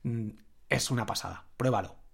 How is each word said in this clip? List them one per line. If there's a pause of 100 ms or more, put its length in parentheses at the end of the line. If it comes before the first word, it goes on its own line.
mm, (400)
es
una
pasada, (100)
pruébalo. (160)